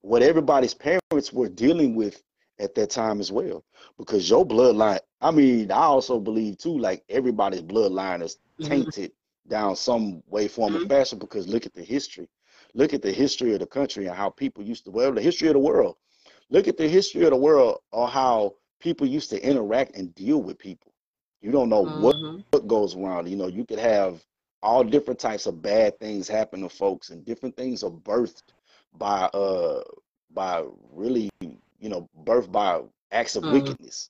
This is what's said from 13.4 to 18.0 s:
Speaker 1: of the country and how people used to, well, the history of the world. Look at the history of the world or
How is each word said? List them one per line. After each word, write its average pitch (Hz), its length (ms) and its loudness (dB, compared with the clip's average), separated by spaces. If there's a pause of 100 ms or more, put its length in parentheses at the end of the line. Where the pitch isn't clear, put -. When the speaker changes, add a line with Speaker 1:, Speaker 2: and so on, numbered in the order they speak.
Speaker 1:
of 98 60 -2
the 87 60 -6
country 127 400 -6
and 90 80 -8
how 95 160 -4
people 135 340 -8
used 110 200 -12
to, 101 60 -20
well, 123 220 0
the 110 100 -2
history 160 260 0
of 151 60 4
the 139 60 6
world. 135 360 2 (540)
Look 190 180 4
at - 80 0
the 156 120 0
history 175 360 2
of 156 60 6
the 135 60 4
world 135 420 4 (140)
or 117 160 -2